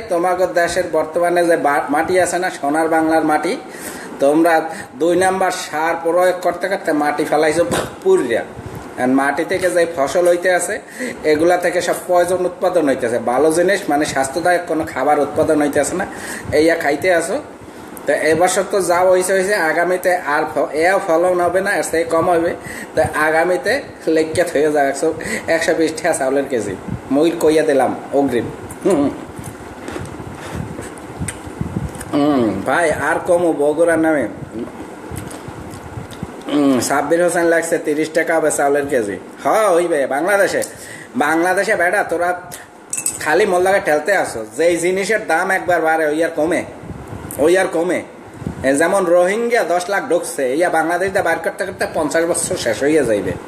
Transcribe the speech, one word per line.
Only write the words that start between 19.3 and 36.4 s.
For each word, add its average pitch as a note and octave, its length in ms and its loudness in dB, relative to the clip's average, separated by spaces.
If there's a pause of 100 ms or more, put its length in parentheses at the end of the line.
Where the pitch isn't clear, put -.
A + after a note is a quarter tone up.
হইছে, F#3+ 220 2
আগামীতে F3+ 600 0
আর D#3 280 0 (120)
ফ-, C3+ 160 0
এও F3 360 2
ফলন F3 340 2
হবে F3 200 2
না, G3 140 -2
এর D#3 160 0
চেয়ে E3 120 0
কম E3 260 0
হবে। E3+ 260 2 (400)
তো D#3 80 2 (120)
আগামীতে F3 680 2 (260)
লেখকে D#3+ 340 2
হয়ে D3+ 300 2
যাও D3 140 2
একশো, D#3 280 0 (340)
একশো E3 260 2
বিশ D#3+ 180 2 (120)
টাকা D#3+ 140 0
চাউলের C#3 320 0
কেজি, G2+ 260 -2 (360)
মই D#3 280 4
কইয়া D#3 240 4
দিলাম C3 320 2 (180)
অগ্রিম। B2+ 320 2 (400)
হুম। C#3+ 240 2 (3000)
হুম, C3 520 2
ভাই, D3+ 260 2
আর D3+ 240 -2 (100)
কমও E3+ 280 2
বগুড়ার D3+ 460 2
নামে। D#3 280 2 (2250)